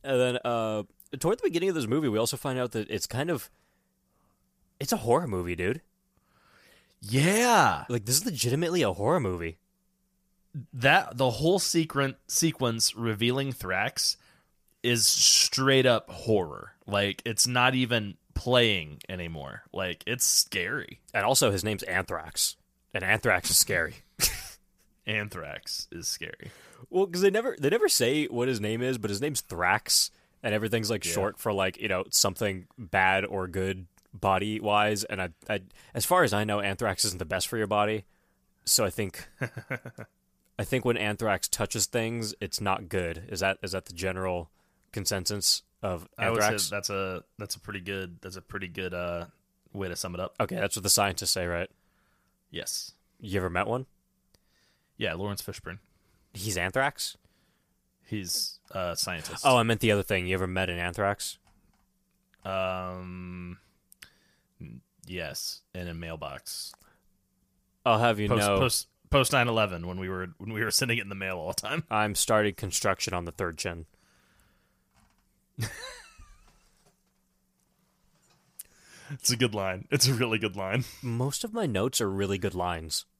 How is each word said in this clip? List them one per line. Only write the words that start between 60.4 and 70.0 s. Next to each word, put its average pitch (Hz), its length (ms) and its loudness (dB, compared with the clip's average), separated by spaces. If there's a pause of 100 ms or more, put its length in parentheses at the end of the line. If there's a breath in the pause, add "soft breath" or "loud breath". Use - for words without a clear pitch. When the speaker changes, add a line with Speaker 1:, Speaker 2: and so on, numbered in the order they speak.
Speaker 1:
met 92 240 -2
an 87 80 -6
Anthrax? 90 580 -4 (1120)
Speaker 2:
Um, 90 1120 -6 (1000 soft breath)
n-, 62 200 -16 (260)
yes, 82 540 -8 (140)
in 90 140 -6
a 85 60 -8
mailbox. 80 800 -10 (1120 soft breath)
Speaker 1:
I'll 113 140 4
have 113 200 2
you 104 100 -2
Speaker 2:
Post, 104 180 2
Speaker 1:
know, 101 120 4
Speaker 2:
post, - 300 0 (220)
post 139 220 2
nine 123 160 4
eleven 98 380 0
when 90 120 -8
we 92 100 -6